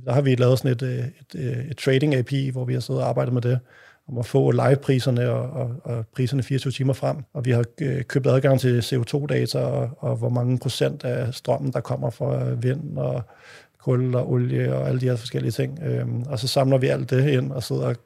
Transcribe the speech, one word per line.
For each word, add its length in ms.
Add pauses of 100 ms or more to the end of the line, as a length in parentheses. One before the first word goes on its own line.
der 80
har 80
vi 140
lavet 240
sådan 120
et, 100
øh, 180
et, 360
øh, 300
et 120
trading 380
A 60
P 100
I, 180
hvor 160
vi 80
har 60
siddet 240
og 60
arbejdet 240
med 80
det, 180 (480)
om 100
at 80
få 260
livepriserne 800
og, 200
og, 340
og 240
priserne 360
fireogtyve 280
timer 220
frem. 240 (160)
Og 120
vi 60
har, 120 (180)
øh, 220
købt 240
adgang 320
til 240
C 100
O 100
to-data, 560
og, 380
og 180
hvor 140
mange 300
procent 460
af 280
strømmen, 400
der 60
kommer 300
fra 400
vind 480
og 240 (580)
kul 360
og 160
olie 440
og 120
alle 140
de 40
her 100
forskellige 360
ting. 320
Øhm, 400
og 160
så 80
samler 300
vi 100
alt 220
det 200
ind 220
og 120
sidder 240
og, 80 (100)